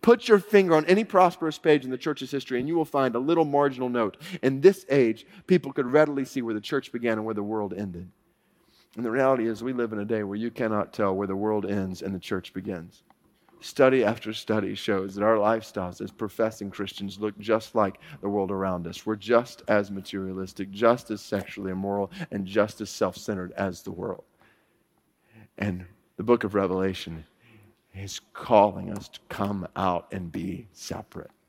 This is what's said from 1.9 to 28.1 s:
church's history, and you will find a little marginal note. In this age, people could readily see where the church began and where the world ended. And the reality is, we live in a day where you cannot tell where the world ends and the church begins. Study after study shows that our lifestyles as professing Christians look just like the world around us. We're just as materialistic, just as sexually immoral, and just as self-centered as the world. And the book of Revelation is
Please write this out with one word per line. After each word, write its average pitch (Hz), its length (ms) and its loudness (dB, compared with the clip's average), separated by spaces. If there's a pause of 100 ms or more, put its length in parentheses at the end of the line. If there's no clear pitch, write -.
church's 135 340 -6
history, 135 280 -4
and 139 80 -4
you 165 80 -2
will 160 80 2
find 135 320 0
a 120 40 0
little 160 260 4
marginal 143 420 2
note. 117 300 0 (260)
In 135 160 2
this 190 300 6
age, 123 360 2 (220)
people 139 240 2
could 135 140 -2
readily 139 400 4
see 127 160 -6
where 113 120 -4
the 107 60 -2
church 131 320 -6
began 117 220 -2
and 107 100 -2
where 110 100 -4
the 104 80 -4
world 104 320 -4
ended. 90 360 -8 (880)
And 120 80 -6
the 117 40 -2
reality 131 380 4
is, 110 160 -4
we 127 80 -4
live 120 220 -2
in 104 60 -6
a 104 60 -4
day 110 180 -2
where 98 120 -6
you 113 160 -4
cannot 110 400 -2
tell 98 240 0
where 98 120 -2
the 95 100 -2
world 104 280 0
ends 95 360 -4
and 98 120 -6
the 92 60 -6
church - 340 -6
begins. 92 500 -10 (580)
Study 131 440 4
after 110 260 -2
study 107 420 -2
shows 98 420 -2
that 101 100 -2
our 113 100 6
lifestyles 104 640 -2
as 101 120 -8
professing 107 600 -4
Christians 98 480 -10
look 107 200 -6
just 110 360 -2
like 101 240 0 (220)
the 98 80 -4
world 98 220 0
around 92 360 -2
us. - 180 -12
We're 110 120 -2
just 117 500 0
as 104 240 2
materialistic, 95 800 -8
just 117 400 2
as 104 80 -6
sexually 98 520 -6
immoral, 98 380 -4 (220)
and 98 140 -6
just 104 340 0
as 104 100 -8
self-centered 92 680 -4
as 95 240 -4
the 98 100 -12
world. 92 320 -10 (1300)
And 92 280 -4 (300)
the - 80 -8
book 117 220 4
of 101 100 -2
Revelation 92 720 -2 (680)
is 98 280 -12 (100)